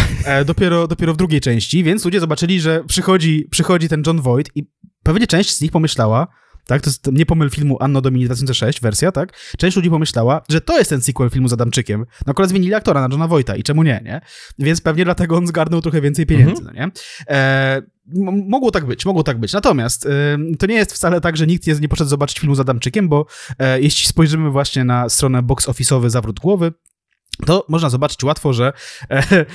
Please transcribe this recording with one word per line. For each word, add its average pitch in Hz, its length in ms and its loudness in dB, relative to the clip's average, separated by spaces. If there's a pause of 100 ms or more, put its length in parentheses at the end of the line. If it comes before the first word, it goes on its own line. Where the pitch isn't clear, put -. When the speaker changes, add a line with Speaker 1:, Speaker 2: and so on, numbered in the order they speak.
(260)
Speaker 1:
e, 139 200 2
dopiero, 170 420 0
dopiero 165 260 -2
w 151 40 -4
drugiej 156 240 2
części, 135 420 0
więc 175 220 0
ludzie 180 140 0
zobaczyli, 170 420 0
że 160 260 0
przychodzi, 165 640 0
przychodzi 165 380 0
ten 156 180 0
John 165 140 0
Voight 127 340 0
i 147 120 -8 (360)
pewnie 208 240 2
część 185 280 0
z - 60 -4
nich 156 100 -2
pomyślała, 135 560 0 (400)
tak, 123 140 0
to 147 80 -2
jest, 135 220 -4
nie 151 140 2
pomyl 160 240 2
filmu 143 300 -2
Anno 135 220 0
Domini 127 240 0
dwa 123 80 -2
tysiące 127 200 -2
sześć, - 280 -2
wersja, 120 300 0
tak? 175 220 -4 (240)
Część 180 200 0
ludzi 175 120 2
pomyślała, 151 600 0
że 160 120 2
to 330 160 0
jest 226 120 4
ten 135 120 0
sequel 123 280 0
filmu 127 180 0
z 120 60 0
Adamczykiem. 117 460 -2
No - 320 -8
akurat 190 180 2
zmienili 185 240 0
aktora 175 280 0
na 131 100 0
Johna 160 160 0
Voighta 127 280 0
i 107 80 -6
czemu 156 200 2
nie, 127 220 2
nie? 131 160 -10 (380)
Więc 156 220 0
pewnie 165 240 0
dlatego 170 320 0
on 175 100 0
zgarnął 165 340 0
trochę 160 200 -2
więcej 147 240 0
pieniędzy, 156 380 4
Speaker 2:
Mhm. - 20 -16
Speaker 1:
no - 60 -18 (140)
nie? 185 60 -6 (380)
E, 135 460 2 (400)
m-, 196 340 -2
mogło 254 220 0
tak 165 140 -2
być, 120 200 -4
mogło 180 180 0
tak 127 160 -4
być. 107 140 -4
Natomiast, 123 520 0
e, 147 40 -4 (500)
to 196 60 0
nie 220 100 0
jest 214 180 0
wcale 175 280 0
tak, 165 160 -2
że 156 100 2
nikt 175 200 0
nie, 160 60 2
nie 147 160 -2
poszedł 147 200 -2
zobaczyć 143 300 -2
filmu 139 160 0
z 135 40 0
Adamczykiem, 131 500 0
bo, 147 160 2 (340)
e, 131 220 2
jeśli - 260 0
spojrzymy 160 420 2
właśnie 139 340 0
na 123 260 0
stronę 127 340 0
box 127 240 0
office'owy 123 420 0
Zawrót 110 300 -4
Głowy, 170 340 0 (720)
to 180 240 2
można 160 200 0
zobaczyć 131 340 -2
łatwo, 143 300 0
że, 123 200 0 (360)
e, 151 460 2